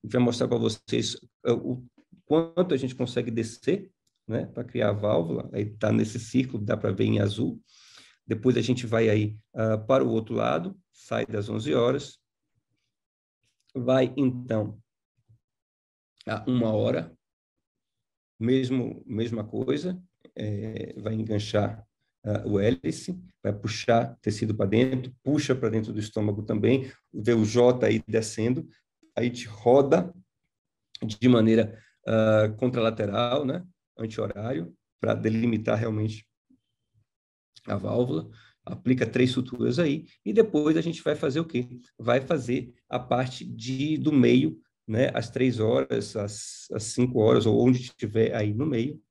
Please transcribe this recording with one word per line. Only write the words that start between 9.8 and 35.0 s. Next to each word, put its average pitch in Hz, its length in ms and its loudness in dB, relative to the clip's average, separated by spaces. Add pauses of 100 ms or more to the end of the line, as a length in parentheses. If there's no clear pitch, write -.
o 123 60 0
outro 110 240 -2
lado, 156 420 -2 (160)
sai - 360 -6
das 107 200 -4
onze 110 280 -4
horas, 131 420 -2 (1600)
vai 131 420 2
então 123 640 0 (1500)
a 107 240 -6
uma 117 240 2
hora, 82 400 0 (1300)
mesmo, 123 680 -2
mesma 110 380 -6
coisa, 147 580 -6 (340)
é, 107 640 -8
vai 110 160 -6
enganchar, 104 720 -4 (400)
ah, 104 220 -4
o 101 120 0
hélice, 139 600 -2 (220)
vai 107 100 -2
puxar 117 720 0
tecido - 320 -2
pra 104 100 0
dentro, 127 560 0
puxa 139 320 0
pra 113 160 0
dentro 110 240 -2
do 107 60 -6
estômago 107 420 -4
também, 113 500 0 (220)
vê 110 200 0
o 110 120 4
J 120 400 4
aí 110 220 2
descendo, 113 600 -2 (480)
aí 123 140 0
te - 160 -10
roda 139 680 4 (920)
de 113 260 2
maneira, 113 500 4 (280)
ah, 110 500 4
contralateral, 120 880 0
né, 170 180 -4 (340)
anti-horário, 113 760 -6 (260)
pra 113 140 0